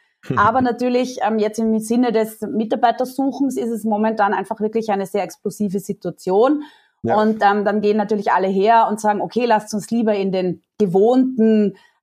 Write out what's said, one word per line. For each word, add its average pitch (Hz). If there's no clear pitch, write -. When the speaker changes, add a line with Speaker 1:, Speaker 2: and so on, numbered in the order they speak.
Speaker 1:
<laughs> -
Speaker 2:
Aber 226
natürlich, 247
ähm, 220
jetzt 214
im 220
Sinne 233
des 220
Mitarbeitersuchens 254
ist 240
es 214
momentan 214
einfach 190
wirklich 220
eine 196
sehr 190
explosive 196
Situation. 202
Speaker 1:
Ja. 117
Speaker 2:
Und, 214
ähm, 202
dann 208
gehen 208
natürlich 214
alle 190
her 208
und 214
sagen, 208
„Okay, 233
lasst 220
uns 202
lieber 220
in 196
den 180
gewohnten, 220